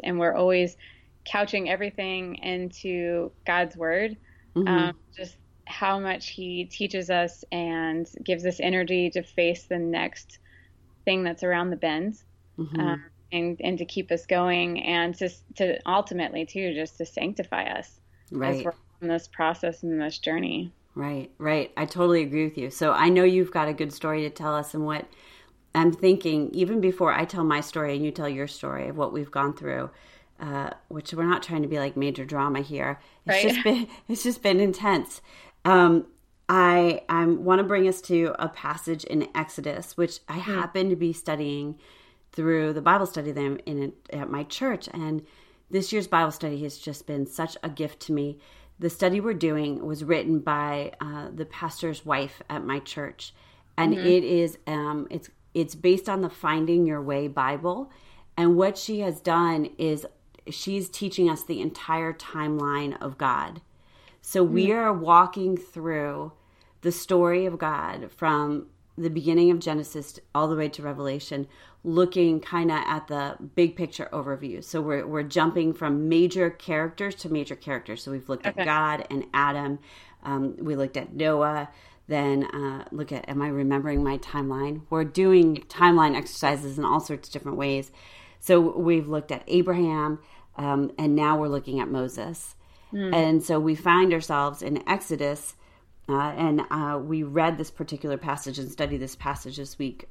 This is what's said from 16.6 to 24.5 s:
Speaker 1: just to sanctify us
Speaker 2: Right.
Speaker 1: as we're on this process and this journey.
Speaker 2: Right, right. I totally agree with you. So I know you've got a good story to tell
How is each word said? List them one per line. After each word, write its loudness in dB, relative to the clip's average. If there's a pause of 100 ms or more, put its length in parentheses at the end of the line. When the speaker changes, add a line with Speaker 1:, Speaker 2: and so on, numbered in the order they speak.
Speaker 1:
just -8
to -6
sanctify -4
us -10 (320)
Speaker 2:
Right. -2
Speaker 1:
as -6
we're -4 (300)
on -4
this -4
process -4
and -2
this -6
journey. -4 (220)
Speaker 2:
Right, -8
right. -2
I -2
totally 4
agree -2
with -6
you. -6
So 2
I 6
know 8
you've 4
got 0
a -2
good -4
story -4
to -4
tell -4